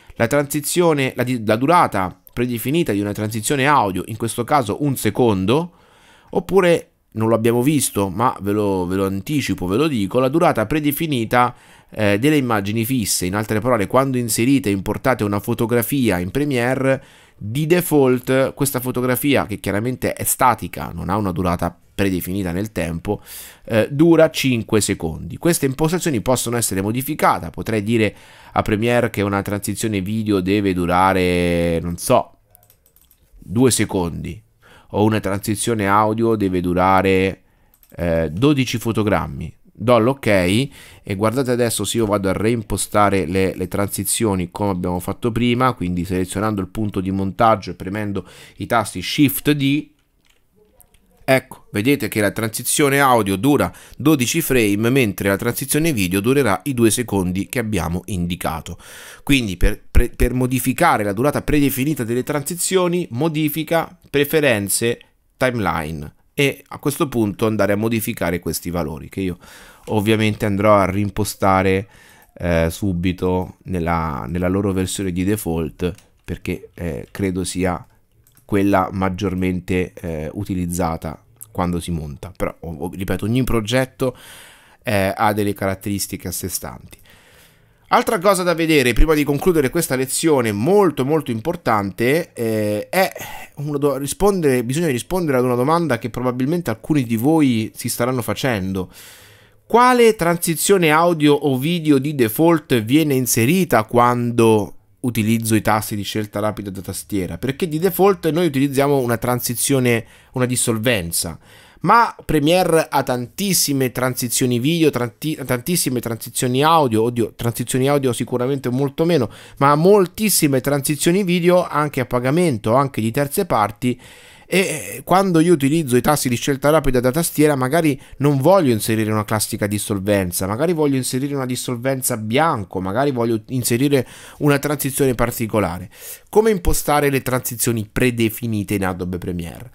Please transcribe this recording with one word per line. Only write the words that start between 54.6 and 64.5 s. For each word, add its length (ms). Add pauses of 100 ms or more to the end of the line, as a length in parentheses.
mentre 400
la 80
transizione 560
video 260
durerà 460
i 80
due 180
secondi 560
che 120
abbiamo 480
indicato. 720 (460)
Quindi 320
per, 340
pre-, 200
per 240
modificare 720
la 80
durata 280
predefinita 640
delle 200
transizioni, 880
modifica, 840 (120)
preferenze, 920 (380)